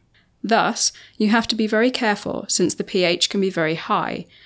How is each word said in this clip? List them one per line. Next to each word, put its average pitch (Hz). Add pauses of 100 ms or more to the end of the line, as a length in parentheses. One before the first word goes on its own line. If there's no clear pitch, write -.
(440)
Thus, 214 (280)
you 214
have 220
to -
be 214
very 226
careful, 214
since -
the -
P 185
H 175
can 202
be 190
very 165
high, - (200)